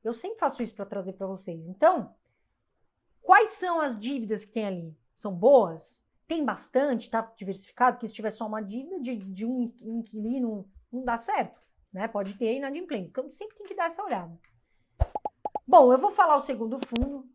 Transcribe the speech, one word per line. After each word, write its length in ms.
Eu 80
sempre 260
faço 240
isso 120
pra 100
trazer 300
pra 120
vocês. 400
Então, 480
quais 300
são 280
as 180
dívidas 480
que 60
tem 140
ali? 300
São 200
boas? 680
Tem 180
bastante? 640
Tá 140
diversificado? 600
Porque 100
se 60
tiver 160
só 180
uma 140
dívida 400
de, 160
de 300
um 160
inqui-, 260
inquilino, 840
não 100
dá 140
certo, 420
né? 160
Pode 280
ter 200
inadimplência. 560
Então, 200
sempre 260
tem 100
que 80
dar 120
essa 180
olhada. 340
Bom, 240
eu 80
vou 120
falar 260
o 40
segundo 380
fundo 560